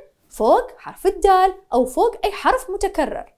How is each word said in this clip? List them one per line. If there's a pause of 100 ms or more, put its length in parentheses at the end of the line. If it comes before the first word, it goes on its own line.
(300)
فوق
حرف
الدال (180)
أو
فوق
أي
حرف
متكرر.